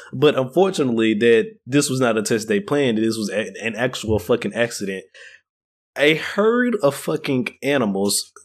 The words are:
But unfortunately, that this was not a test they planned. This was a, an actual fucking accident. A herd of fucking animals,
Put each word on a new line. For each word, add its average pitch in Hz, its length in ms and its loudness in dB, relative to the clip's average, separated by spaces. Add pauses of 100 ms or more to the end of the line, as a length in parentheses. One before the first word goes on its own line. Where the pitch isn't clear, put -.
(140)
But 135 240 2
unfortunately, 131 760 2
that 113 400 4 (100)
this 139 240 0
was 131 100 -2
not 117 160 2
a 110 60 0
test 107 260 -2
they 104 120 2
planned. 123 400 0
This 113 180 0
was 104 140 -4
a, 98 280 -4
an 110 160 -4
actual 110 440 -2
fucking 110 340 -2
accident. 104 500 -4 (920)
A 151 180 4
herd 240 680 0
of 139 120 4
fucking 143 680 -4
animals, 101 680 0 (140)